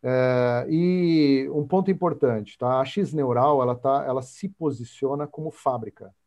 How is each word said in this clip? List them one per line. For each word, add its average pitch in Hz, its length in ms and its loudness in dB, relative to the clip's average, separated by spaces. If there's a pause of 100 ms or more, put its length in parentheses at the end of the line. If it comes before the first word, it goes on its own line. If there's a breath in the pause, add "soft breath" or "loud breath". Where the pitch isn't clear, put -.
É, 127 600 2
e 160 840 2
um 147 140 -2
ponto 190 240 0
importante, 139 680 0
tá? 127 220 0
A 135 40 0
X 139 280 -4
Neural, 135 500 2
ela 123 120 0
tá, 135 320 0
ela 131 160 -4
se - 260 -12
posiciona 139 800 -6
como 156 240 -10
fábrica, 113 640 -6 (120)